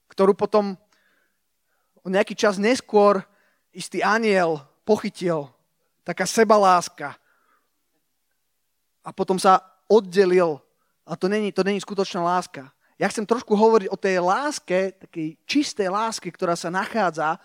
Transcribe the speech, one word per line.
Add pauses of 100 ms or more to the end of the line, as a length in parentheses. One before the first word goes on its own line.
(100)
ktorú
potom (1300)
o
nejaký
čas
neskôr (500)
istý
anjel (240)
pochytil, (560)
taká
sebaláska. (1900)
A
potom
sa (260)
oddelil. (460)
A
to
není,
to
není
skutočná
láska. (320)
Ja
chcem
trošku
hovoriť
o
tej
láske,
takej
čistej
láske,
ktorá
sa
nachádza